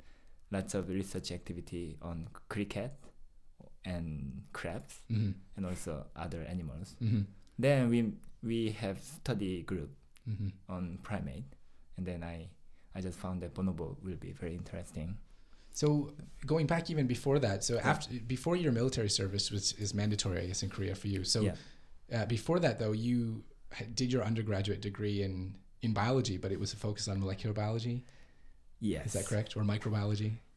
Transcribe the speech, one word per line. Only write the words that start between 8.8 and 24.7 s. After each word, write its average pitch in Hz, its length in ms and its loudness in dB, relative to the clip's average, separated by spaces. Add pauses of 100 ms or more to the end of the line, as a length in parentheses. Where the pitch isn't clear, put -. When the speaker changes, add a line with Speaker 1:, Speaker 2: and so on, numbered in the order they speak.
Speaker 1:
study 98 600 -2
group 80 280 -4 (380)
Speaker 2:
Mm-hmm. 101 200 -2 (180)
Speaker 1:
on 90 360 -4
primate. 92 420 -4 (500)
And 92 100 -4
then 87 160 -4
I, 85 280 -8 (440)
I 95 60 -6
just 92 180 -4
found 92 260 -4
that 87 100 -6
bonobo 87 500 0
will 92 160 -6
be - 140 -8
very 85 220 -6
interesting. 90 640 -6 (540)
Speaker 2:
So 147 400 4 (340)
going 151 220 4
back 165 220 2
even 151 180 4
before 139 320 4
that, 101 240 2
so 120 120 2
Speaker 1:
Yeah. 120 160 4
Speaker 2:
after, 151 180 2 (180)
before 147 300 2
your 160 160 6
military 117 360 4
service, 98 420 2
which 101 280 2
is 104 140 -2
mandatory, 101 480 2
I 90 60 -2
guess, 90 160 -2
in 95 60 0
Korea 95 260 -2
for - 120 -4
you. 95 160 0
So, 101 200 4
Speaker 1:
Yeah. 101 120 4 (580)
Speaker 2:
uh, 110 120 2
before 120 340 4
that, 131 180 4
though, 107 140 2
you 113 540 2 (260)
ha-, - 220 -8
did 123 180 2
your 127 140 4
undergraduate 104 560 2